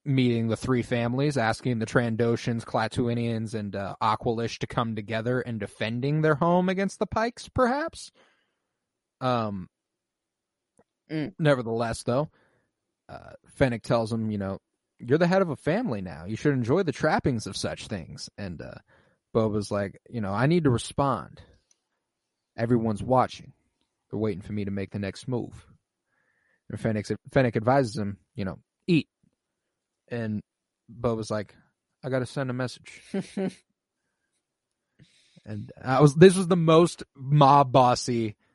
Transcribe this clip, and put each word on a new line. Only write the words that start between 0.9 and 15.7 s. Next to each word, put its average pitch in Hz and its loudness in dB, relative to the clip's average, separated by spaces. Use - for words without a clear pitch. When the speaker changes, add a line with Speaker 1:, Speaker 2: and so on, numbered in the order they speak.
Speaker 1:
asking 113 0
the 110 -2
Trandoshans, 117 0
Klatooinians, 117 -2
and, 104 -6
uh, 98 -6
Aqualish 113 0
to - -4
come 113 -2
together 113 -2
and 117 -8
defending 120 -4
their 156 4
home 175 2
against 190 -4
the 208 -2
Pikes, - -4
perhaps. 269 -2
Um, 110 -2
Speaker 2:
Mm. 151 -4
Speaker 1:
nevertheless, 117 0
though, 135 0
uh, - -18
Fennec 120 -2
tells 113 -2
him, 110 -2
you 104 -4
know, 95 -6
"You're 123 0
the 175 4
head 190 4
of 180 0
a 131 -4
family 151 -2